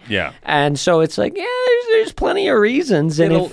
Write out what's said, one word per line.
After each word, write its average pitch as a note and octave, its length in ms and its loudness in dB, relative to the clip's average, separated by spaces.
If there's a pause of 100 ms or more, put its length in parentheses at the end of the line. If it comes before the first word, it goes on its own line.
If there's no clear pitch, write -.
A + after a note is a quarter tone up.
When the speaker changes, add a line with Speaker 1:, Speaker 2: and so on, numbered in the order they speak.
Speaker 1:
Yeah. F2+ 240 -2 (120)
Speaker 2:
And D3 340 0
so E3+ 220 2
it's - 180 -2
like, D#4 180 -4
yeah, A4+ 80 -8 (220)
there's, B4 240 2
there's A4 220 0
plenty F#4 360 -2
of C4 100 2
reasons. G#3 640 0
And E3 100 4
Speaker 1:
A E3 40 2
little, F3 180 2